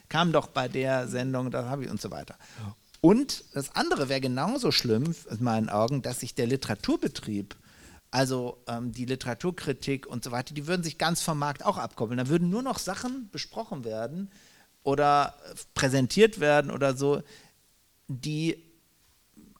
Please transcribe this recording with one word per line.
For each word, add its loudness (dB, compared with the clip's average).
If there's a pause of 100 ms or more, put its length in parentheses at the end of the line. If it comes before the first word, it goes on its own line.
kam 2
doch 4
bei -2
der 0
Sendung, -2
da -4
hab -4
ich" -8
und -6
so -6
weiter. -12 (680)
Und 6
das -8
andere 2
wäre 0
genauso 0
schlimm, 2 (160)
in -2
meinen 2
Augen, 2
dass -6
sich -8
der 0
Literaturbetrieb, -2 (560)
also, -2
ähm, -6
die -8
Literaturkritik -4
und -8
so -10
weiter, -4
die -8
würden -2
sich -6
ganz 0
vom -2
Markt -4
auch 2
abkoppeln. -4
Da -2
würden 4
nur 0
noch -4
Sachen -6
besprochen -8
werden -6 (540)
oder 4 (400)
präsentiert 4
werden 6
oder 2
so, 2 (840)
die -2 (1040)